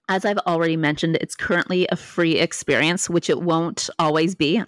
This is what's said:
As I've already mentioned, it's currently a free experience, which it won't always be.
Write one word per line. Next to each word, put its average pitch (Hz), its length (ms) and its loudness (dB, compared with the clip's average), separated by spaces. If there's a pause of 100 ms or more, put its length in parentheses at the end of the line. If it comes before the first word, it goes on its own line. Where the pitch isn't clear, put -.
As 190 160 0
I've 208 160 0
already 165 380 0
mentioned, 160 420 0
it's - 160 -6
currently 180 560 0
a 180 60 0
free 165 400 0
experience, 156 720 0
which 170 200 0
it 147 120 0
won't 165 480 -2 (100)
always 160 340 2
be. 170 340 0